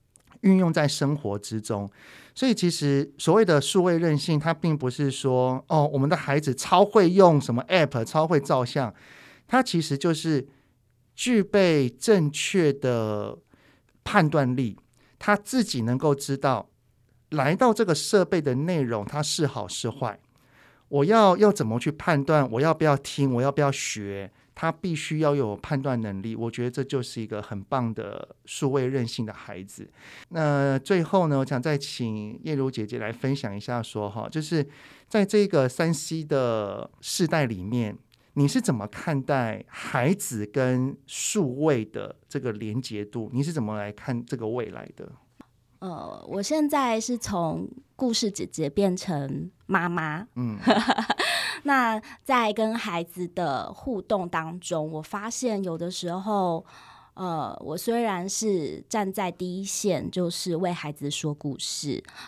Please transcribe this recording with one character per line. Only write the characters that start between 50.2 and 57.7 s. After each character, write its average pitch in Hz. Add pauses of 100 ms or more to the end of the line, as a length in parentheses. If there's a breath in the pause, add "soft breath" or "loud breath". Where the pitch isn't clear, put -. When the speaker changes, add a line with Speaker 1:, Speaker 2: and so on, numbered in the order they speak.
Speaker 1:
嗯。 117
Speaker 2:
<laughs> -
那 240 (220 loud breath)
在 233
跟 220
孩 208
子 175
的 151
互 220
动 185
当 160
中， 156
我 156
发 208
现 220
有 170
的 170
时 175
候， 185 (500 loud breath)
呃， 160
我 156